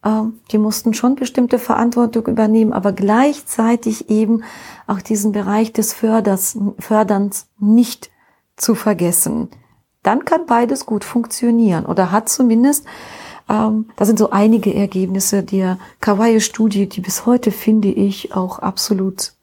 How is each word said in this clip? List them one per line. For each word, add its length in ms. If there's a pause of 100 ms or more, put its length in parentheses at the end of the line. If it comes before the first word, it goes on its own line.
ähm, 380 (100)
die 60
mussten 360
schon 220
bestimmte 420
Verantwortung 680
übernehmen, 460
aber 180
gleichzeitig 1160
eben 340 (420)
auch 140
diesen 320
Bereich 400
des 220
Förders, 640 (200)
Förderns 720 (100)
nicht 540 (460)
zu 180
vergessen. 760 (540)
Dann 220
kann 200
beides 400
gut 180
funktionieren 800
oder 260
hat 180
zumindest, 560 (640)
ähm, 460
das 120
sind 120
so 120
einige 440
Ergebnisse 680
der 380 (220)
Kawaii-Studie, 840
die 140
bis 240
heute, 260
finde 360
ich, 480
auch 240
absolut 840